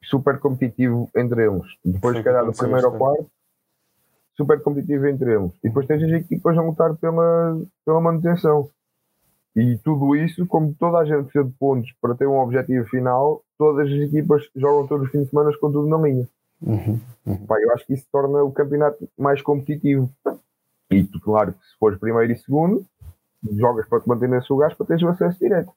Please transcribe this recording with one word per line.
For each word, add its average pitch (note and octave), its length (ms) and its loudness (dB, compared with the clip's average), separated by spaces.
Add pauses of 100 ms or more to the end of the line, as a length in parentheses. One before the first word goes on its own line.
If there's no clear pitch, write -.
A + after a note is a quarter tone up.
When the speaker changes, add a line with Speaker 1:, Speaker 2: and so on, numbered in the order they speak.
Speaker 1:
super C3 340 0
competitivo B2+ 760 -2
entre A#2 300 0
eles. F#2+ 200 -2 (180)
Depois, F#2+ 300 0
Speaker 2:
Foi - 20 -4
Speaker 1:
se A2+ 60 -6
calhar, B2 220 2
Speaker 2:
o - 20 -2
que A2+ 60 -4
Speaker 1:
do - 60 -8
primeiro B2+ 300 2
ao A#2 60 -2
Speaker 2:
aconteceu C3 220 0
este D3+ 40 -2
ano. - 60 -10
Speaker 1:
quarto, - 40 -20 (1040)
super C#3+ 260 0
competitivo C#3+ 440 -2
entre C3 280 0
eles. F#2+ 180 -2 (100)
E B2 60 0
depois C3 180 -2
tens D3+ 160 0
as D#3+ 100 0
equipas E3 460 0
a E3+ 40 0
lutar E3 340 0
pela, E3 640 0 (240)
pela D#3+ 160 2
manutenção. E3 680 0 (880)
E A#2+ 300 2
tudo C#3+ 320 2
isso, E3 300 -2
como D#3 320 0
toda E3+ 200 0
a E3 60 2
gente D3 200 -2
precisa C#3+ 200 0
de B2+ 140 -8
pontos C3 420 -2
para A#2+ 140 -2
ter C3+ 120 -2
um C#3 120 2
objetivo B2+ 500 -2
final, B2+ 540 0 (160)
todas D3 280 2
as C#3 140 -2
equipas D3 420 0 (140)
jogam C#3+ 300 2
todos C#3 200 -2
os C3 60 -8
fins C#3+ 120 0
de C3+ 60 -10
semana D3 200 2 (100)
com D3+ 100 0
tudo D3 180 0
na D#3+ 100 2
linha. C3+ 280 0 (360)
Speaker 2:
Uhum, G#2+ 360 -2 (280)
uhum. G2+ 200 -6
Speaker 1:
Pá, G#2+ 140 0
eu A2+ 120 2
acho A#2+ 140 -4
que - 60 -4
isso C3+ 180 -8
torna C#3 320 0
o C#3 100 0
campeonato D3 540 -2 (120)
mais C#3 240 0
competitivo. C#3 680 0 (800)
E G2 140 4
tu, E2+ 160 -10
claro, G#2+ 320 0
que - 140 -16
se - 120 -20
fores G2+ 200 2
primeiro A2+ 340 0
e A2 40 -2
segundo, E3 480 0 (720)
jogas A#2 300 2
para A#2 120 0
te - 80 -4
manter A#2+ 200 0
nesses B2+ 200 -2
lugares D3 280 2
para - 100 -6
teres E3 160 0
o E3+ 60 2
acesso F3 300 0
direto. G3+ 380 0